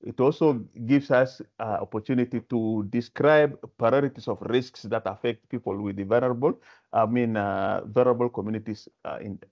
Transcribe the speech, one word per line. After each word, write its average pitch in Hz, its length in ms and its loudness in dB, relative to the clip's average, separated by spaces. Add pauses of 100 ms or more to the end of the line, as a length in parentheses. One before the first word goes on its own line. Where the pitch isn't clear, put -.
It - 180 -14
also 139 440 2 (220)
gives 139 240 2
us, 127 320 2 (180)
uh, 107 220 -2
opportunity 120 580 -2
to 113 500 -2
describe 147 680 2 (220)
priorities 135 480 0
of 107 160 -4
risks 123 400 -2
that 110 240 -4
affect 113 420 -6
people 113 320 -6
with 101 140 -4
the 98 80 -6
vulnerable, 120 500 2 (400)
I 110 140 2
mean, 117 280 0
uh, 101 500 -2
vulnerable 120 440 2
communities, 107 580 -8 (160)
uh, 71 160 -10
in. 98 200 -12 (120)